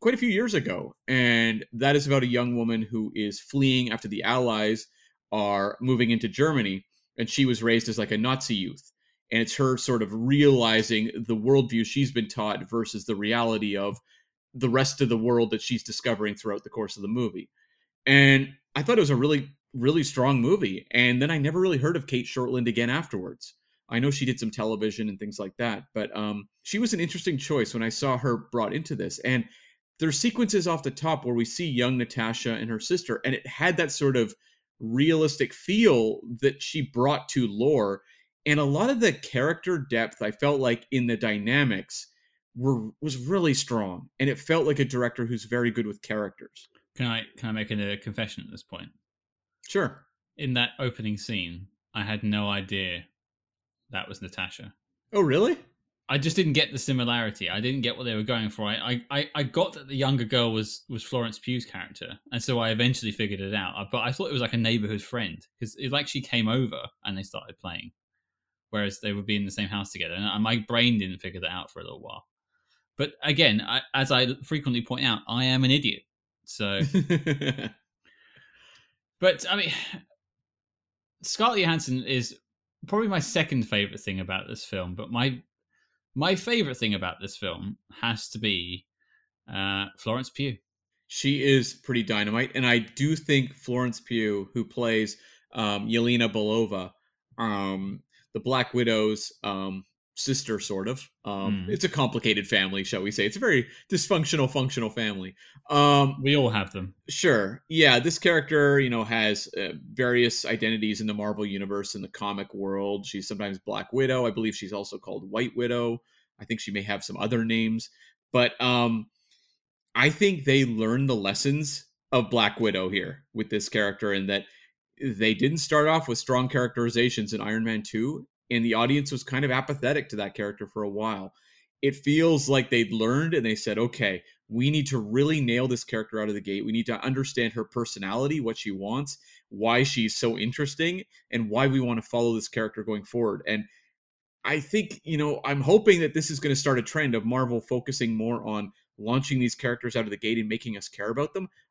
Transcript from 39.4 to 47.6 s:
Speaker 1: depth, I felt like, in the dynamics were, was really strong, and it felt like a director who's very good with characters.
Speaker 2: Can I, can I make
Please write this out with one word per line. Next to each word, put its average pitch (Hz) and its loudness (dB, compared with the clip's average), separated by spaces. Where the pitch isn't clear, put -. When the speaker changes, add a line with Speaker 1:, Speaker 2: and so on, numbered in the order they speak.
Speaker 1:
depth, 113 -2
I 107 -2
felt 143 0
like, 117 0
in 123 0
the 117 0
dynamics 110 0
were, 123 -2
was 143 -6
really 151 2
strong, 101 -4
and 135 2
it 135 -2
felt 160 2
like 143 2
a 139 2
director 123 -2
who's 117 -4
very 120 2
good 110 -2
with 104 -10
characters. - -8
Speaker 2:
Can 127 -2
I, 113 -2
can 117 -8
I 110 -4
make 107 -4